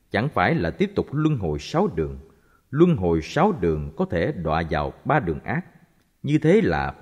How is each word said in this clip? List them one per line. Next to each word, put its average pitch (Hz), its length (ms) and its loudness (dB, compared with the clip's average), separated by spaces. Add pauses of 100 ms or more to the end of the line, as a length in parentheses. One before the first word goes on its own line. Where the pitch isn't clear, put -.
(100)
chẳng 110 180 0
phải 104 260 2
là 87 160 0
tiếp 196 240 -2
tục - 180 0
luân 156 240 0
hồi 80 220 -2
sáu 175 360 -2
đường. 73 240 -4 (520)
Luân 160 260 4
hồi 85 260 2
sáu 185 380 0
đường 76 360 0
có 190 80 0
thể 117 280 -2
đọa 80 380 -2
vào 73 220 -2 (120)
ba 143 160 2
đường 82 200 -4
ác. 143 240 -6 (580)
Như 147 160 0
thế 175 220 4
là 73 420 0